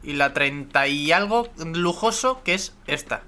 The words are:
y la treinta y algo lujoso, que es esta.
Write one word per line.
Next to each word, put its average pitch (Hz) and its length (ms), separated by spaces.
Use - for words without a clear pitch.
y 147 100
la 143 220
treinta 139 520
y 147 260
algo 214 440
lujoso, 175 880
que 175 80
es - 240
esta. - 420